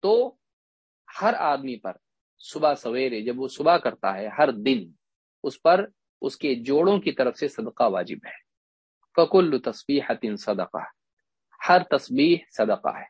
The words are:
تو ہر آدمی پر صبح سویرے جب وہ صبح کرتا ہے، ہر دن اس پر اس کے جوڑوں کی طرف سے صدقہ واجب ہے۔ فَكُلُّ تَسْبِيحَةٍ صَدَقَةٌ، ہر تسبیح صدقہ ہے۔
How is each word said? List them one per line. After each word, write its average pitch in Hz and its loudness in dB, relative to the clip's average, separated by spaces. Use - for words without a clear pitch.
تو 240 0
ہر 226 2
آدمی 135 -2
پر 95 -10
صبح 151 -2
سویرے 123 -4
جب 120 -6
وہ 131 -8
صبح 156 2
کرتا 98 -2
ہے، 107 -8
ہر 147 2
دن 107 -2
اس - -8
پر 185 4
اس 135 -6
کے 143 -2
جوڑوں 147 2
کی 156 -2
طرف 127 0
سے - -4
صدقہ - -4
واجب 92 -2
ہے۔ - -20
فَكُلُّ 165 4
تَسْبِيحَةٍ 117 -4
صَدَقَةٌ، 95 -6
ہر 180 6
تسبیح 147 2
صدقہ - -2
ہے۔ - -16